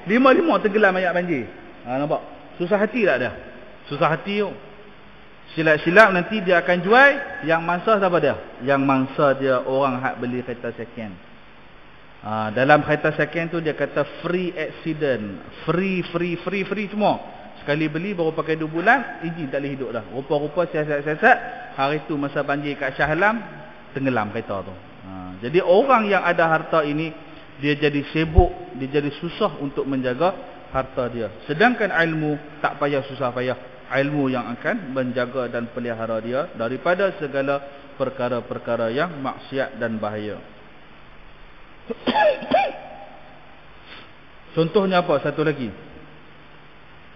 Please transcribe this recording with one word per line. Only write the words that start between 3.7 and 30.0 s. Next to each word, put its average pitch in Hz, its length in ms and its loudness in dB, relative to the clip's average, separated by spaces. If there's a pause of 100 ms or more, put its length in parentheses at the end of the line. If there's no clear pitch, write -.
Susah 147 240 0
hati 202 320 -2
tu. 196 80 -2 (1040)
Silap-silap 160 640 6
nanti 196 260 0
dia 175 220 4
akan 180 180 4
jual. 240 280 8 (360)
Yang 165 160 2
mangsa 175 380 0
siapa 180 180 4
dia? 143 180 4 (300)
Yang 139 160 4
mangsa 135 440 2 (120)
dia 131 240 2
orang 131 400 2
hak 131 160 -2
beli 123 240 -4
kereta 120 320 -8
second. 110 400 -10 (1080)
Ha, 107 320 -4
dalam 143 320 6
kereta 151 280 0
second 165 360 -2
tu 170 120 -4
dia 151 160 -4
kata 143 480 -4
free 175 320 -2
accident. 139 840 -4 (280)
Free, 185 400 0
free, 170 320 -2
free, 190 240 -4
free 196 240 -4
semua. 196 320 2 (400)
Sekali 156 320 0
beli 180 240 -4
baru 160 160 0
pakai 156 240 -2
dua 156 160 -4
bulan, 220 480 2
enjin 165 240 -6
tak 139 160 -4
boleh 143 160 -6
hidup 127 160 -6
dah. 113 160 -4
Rupa-rupa 147 560 -2
siasat-siasat, 151 720 2 (400)
hari 147 320 0
tu 156 80 0
masa 143 240 -2
banjir 147 320 -2
kat 135 240 -4
Shah 151 80 2
Alam, 190 320 2 (560)
tenggelam 120 400 0
kereta 101 320 -6
tu. 95 80 -12
Ha, 92 720 -14
jadi 156 160 2
orang 220 480 6
yang 190 160 2
ada 170 240 4
harta 160 320 2
ini, 151 320 -2 (480)
dia 147 160 2
jadi 143 320 2
sibuk, 160 400 4 (320)
dia 135 160 -2
jadi 147 240 0
susah 170 400 -2
untuk 139 240 -4
menjaga 131 480 0 (400)